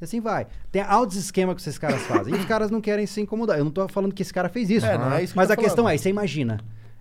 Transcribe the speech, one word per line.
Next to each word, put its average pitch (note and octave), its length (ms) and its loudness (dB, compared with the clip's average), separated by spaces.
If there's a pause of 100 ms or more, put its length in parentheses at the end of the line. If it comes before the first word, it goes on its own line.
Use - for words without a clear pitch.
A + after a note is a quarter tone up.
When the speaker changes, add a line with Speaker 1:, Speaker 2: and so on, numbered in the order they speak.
Speaker 1:
e - 40 -10
assim A#3 140 -6
vai. G3+ 280 -2 (240)
Tem F#3+ 100 0
altos G3+ 360 2
esquemas F#3 400 0
que - 40 -14
esses D3 160 -8
caras C#3+ 260 -2
fazem, A#2 300 0
e G3+ 40 0
os G3 80 -2
caras G#3+ 260 0
não A3 100 -2
querem G#3 240 0
se G#3 160 -6
incomodar. G#3+ 380 0
Eu D3 60 4
não D3+ 60 0
tô F#3+ 180 -2
falando G3 260 0
que G3 80 -4
esse - 100 -10
cara F3+ 160 0
fez A#3 220 -2
isso, A3 140 4
Speaker 2:
É, G#3 120 2
não B2+ 160 0
é D#3+ 100 2
isso F3+ 100 -6
que - 40 0
Speaker 1:
mas F#3 120 6
Speaker 2:
eu G#3+ 40 8
Speaker 1:
a - 40 4
Speaker 2:
tô A3+ 40 0
Speaker 1:
questão A3+ 220 4
Speaker 2:
falando. F#3+ 120 4
Speaker 1:
é, - 40 2
você F#3 100 0
imagina, D3 500 0 (420)